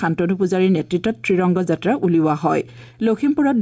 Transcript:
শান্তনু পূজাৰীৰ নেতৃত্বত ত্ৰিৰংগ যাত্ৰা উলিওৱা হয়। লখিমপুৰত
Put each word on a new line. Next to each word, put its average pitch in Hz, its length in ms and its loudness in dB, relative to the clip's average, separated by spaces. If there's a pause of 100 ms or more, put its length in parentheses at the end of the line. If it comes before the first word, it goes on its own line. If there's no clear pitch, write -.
শান্তনু 175 360 -2
পূজাৰীৰ 185 400 2
নেতৃত্বত 170 380 -4 (100)
ত্ৰিৰংগ 180 320 2 (140)
যাত্ৰা 165 220 0 (140)
উলিওৱা 160 280 2
হয়। 151 280 -2 (440)
লখিমপুৰত 277 560 0